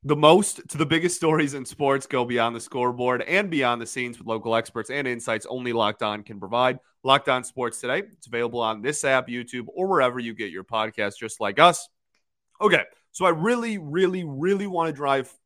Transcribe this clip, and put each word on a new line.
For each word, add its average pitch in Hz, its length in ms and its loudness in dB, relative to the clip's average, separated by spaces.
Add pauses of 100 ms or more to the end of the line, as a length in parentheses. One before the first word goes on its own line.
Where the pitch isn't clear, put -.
the 147 120 2
most 165 500 6
to 147 100 -10
the 156 80 0
biggest 165 300 0
stories 156 380 2
in 135 100 -8
sports 139 420 0
go 127 200 0
beyond 117 280 0
the 117 60 -10
scoreboard 123 600 -2
and 196 280 0
beyond 123 320 0
the 113 40 -8
scenes 120 320 -8
with 110 100 -14
local 113 260 -4
experts 113 360 -4
and 135 180 -4
insights 117 420 -4
only 123 220 -6
Locked 110 320 0
On 104 200 -4
can 101 180 -16
provide. 123 380 0 (240)
Locked 139 260 4
On 127 120 2
Sports 120 380 -6
Today. 127 200 -2 (120)
It's - 160 -20
available 117 320 -4
on 110 220 0
this 147 240 -4
app, 131 240 2
YouTube, 120 440 -8
or 185 140 -2
wherever 127 320 2
you 117 140 -8
get 104 180 -8
your 95 140 -12
podcast, 110 520 -4
just - 220 -12
like 101 180 -2
us. 165 300 6 (720)
Okay, 185 240 4 (300)
so 190 120 -2
I 180 40 6
really, 220 480 0
really, 180 480 -2
really 185 420 -2
want 170 220 -2
to - 40 -6
drive 135 400 0 (120)